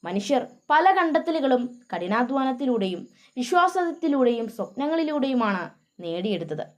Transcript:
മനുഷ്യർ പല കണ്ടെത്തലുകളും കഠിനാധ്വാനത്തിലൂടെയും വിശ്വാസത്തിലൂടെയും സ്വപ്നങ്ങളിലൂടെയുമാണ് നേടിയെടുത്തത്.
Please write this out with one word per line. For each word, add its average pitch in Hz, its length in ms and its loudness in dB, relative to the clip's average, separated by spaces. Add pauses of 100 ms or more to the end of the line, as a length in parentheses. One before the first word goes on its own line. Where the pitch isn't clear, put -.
മനുഷ്യർ 202 440 0 (220)
പല 330 260 6
കണ്ടെത്തലുകളും 311 840 0 (160)
കഠിനാധ്വാനത്തിലൂടെയും 240 1120 -2 (300)
വിശ്വാസത്തിലൂടെയും 285 1120 2
സ്വപ്നങ്ങളിലൂടെയുമാണ് 262 1200 -2 (300)
നേടിയെടുത്തത്. 170 680 -6 (120)